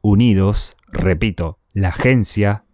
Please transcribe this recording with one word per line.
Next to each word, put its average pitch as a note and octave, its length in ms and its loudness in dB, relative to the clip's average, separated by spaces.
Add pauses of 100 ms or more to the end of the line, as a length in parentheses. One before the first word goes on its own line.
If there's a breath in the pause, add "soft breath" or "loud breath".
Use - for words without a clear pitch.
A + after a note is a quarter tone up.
Unidos, G#2 760 2 (120)
repito, F2 720 -4 (140)
la G2 160 -2
Agencia G#2 840 0